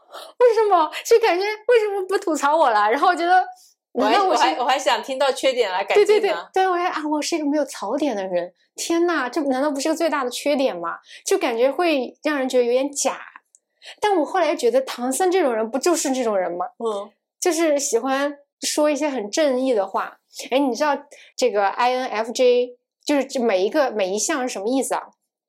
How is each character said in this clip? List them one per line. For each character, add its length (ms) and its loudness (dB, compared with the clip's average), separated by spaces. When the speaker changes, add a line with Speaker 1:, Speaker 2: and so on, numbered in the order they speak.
Speaker 1:
为 160 6
什 160 2
么？ 200 4
就 140 6
感 180 2
觉 80 -2
为 360 2
什 80 0
么 200 -4
不 80 0
吐 180 -2
槽 220 2
我 140 4
了？ 180 4
然 100 2
后 100 2
我 60 4
觉 120 -2
得， 180 4
Speaker 2:
我 120 0
还， 80 2
Speaker 1:
难 80 4
道 60 2
我 80 2
是 80 2
Speaker 2:
我 40 4
还， 140 0
我 40 -2
还 140 2
想 240 0
听 160 -6
到 120 2
缺 220 0
点 180 0
来 140 -2
改 100 -2
进 80 8
呢。 40 0
Speaker 1:
对， 140 4
对， 100 0
对， 60 -2
对， 140 2
我 40 0
还， 140 0
啊， 240 -4
我 100 -2
是 160 -4
一 20 -2
个 60 -6
没 140 0
有 80 0
槽 320 -8
点 180 -2
的 100 -6
人。 280 -4
天 300 0
呐， 240 0
这 140 -2
难 200 -2
道 80 0
不 80 -4
是 120 -2
个 40 0
最 140 -2
大 160 -2
的 60 -6
缺 260 -2
点 180 0
吗？ 260 -8
就 100 2
感 180 -2
觉 160 2
会 520 -2
让 160 -2
人 100 -2
觉 80 0
得 80 4
有 80 0
点 180 0
假。 300 -4
但 160 0
我 100 2
后 160 -2
来 140 2
觉 160 0
得 120 2
唐 280 -6
僧 200 0
这 120 2
种 120 0
人 160 -2
不 80 -4
就 180 2
是 160 -2
这 100 -2
种 140 0
人 160 0
吗？ 140 -4
Speaker 2:
嗯。 320 -6
Speaker 1:
就 100 0
是 280 2
喜 200 -2
欢 380 -2
说 300 0
一 40 0
些 140 -2
很 220 -6
正 280 0
义 140 0
的 140 2
话。 320 -6
哎， 80 2
你 160 0
知 100 -2
道 120 2
这 160 0
个 160 2
I 280 0
N 120 -4
F 240 -6
J， 460 2
就 120 0
是 80 2
这 160 -6
每 240 2
一 60 0
个， 200 2
每 200 -2
一 80 -4
项 240 -2
是 100 -4
什 80 -10
么 80 -4
意 140 0
思 120 -6
啊？ 140 -6